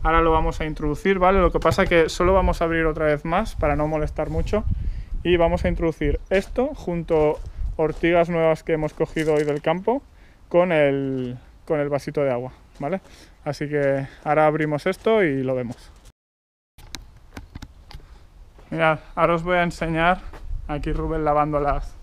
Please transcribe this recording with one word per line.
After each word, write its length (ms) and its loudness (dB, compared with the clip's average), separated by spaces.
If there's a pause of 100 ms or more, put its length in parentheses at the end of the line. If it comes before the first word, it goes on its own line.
Ahora 180 2
lo 120 4
vamos 280 0
a 40 -4
introducir, 540 0
¿vale? 220 6
Lo 100 4
que 100 0
pasa 260 2
que 220 4
solo 260 2
vamos 260 2
a 40 2
abrir 220 0
otra 200 0
vez 180 0
más 320 -2
para 200 0
no 120 0
molestar 420 -4
mucho. 340 -2 (600)
Y 120 4
vamos 280 2
a 40 2
introducir 520 -2 (100)
esto 440 0
junto 640 0
a 0 - (400)
ortigas 520 2
nuevas 360 2
que 100 -2
hemos 180 -2
cogido 420 -2
hoy 100 2
del 180 -2
campo 400 0 (460)
con 240 2
el, 680 0 (260)
con 160 -2
el 80 -2
vasito 340 -4
de 100 0
agua, 200 -6 (280)
¿vale? 200 -4 (440)
Así 240 -6
que 380 0 (180)
ahora 220 4
abrimos 400 0
esto 360 2
y 220 0
lo 100 -2
vemos. 220 -6 (3000)
Mirad, 300 2 (140)
ahora 200 2
os 80 -2
voy 140 0
a 60 2
enseñar 580 0 (480)
aquí 240 -4
Rubén 320 -2
lavando 360 2
las 420 -4